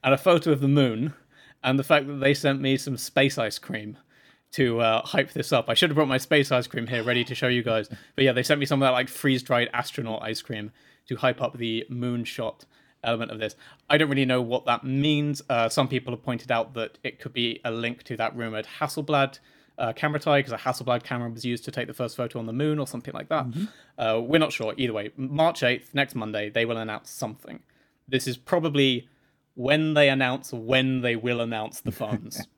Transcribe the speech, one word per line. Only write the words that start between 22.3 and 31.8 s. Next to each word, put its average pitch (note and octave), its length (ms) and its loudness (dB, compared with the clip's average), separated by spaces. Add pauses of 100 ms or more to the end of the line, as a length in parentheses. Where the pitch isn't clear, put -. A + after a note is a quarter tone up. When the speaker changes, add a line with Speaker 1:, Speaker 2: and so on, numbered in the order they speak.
Speaker 1:
on A2+ 80 -8
the A2+ 80 -8
moon D3+ 240 0
or C#3 80 -4
something - 260 -10
like - 160 -10
that. D3+ 160 0
Speaker 2:
Mm-hmm. B2+ 200 -6 (340)
Speaker 1:
Uh, A2+ 220 2
we're C3+ 180 2
not D#3 140 2
sure. A2 260 -4
Either B2 160 0
way, G#2 220 -4
March D3 460 0
eighth, B2 300 0
next C#3 220 -2
Monday, G#2+ 340 -4
they A#2 160 0
will A2+ 140 -2
announce A2 320 -8
something. - 520 -10 (460)
This B2+ 180 -2
is B2 120 -4
probably C#3+ 680 2 (480)
when D3+ 380 2
they D3 160 6
announce C3+ 460 0
when C3 480 2
they A#2+ 140 0
will A#2+ 260 -2
announce A2+ 400 -6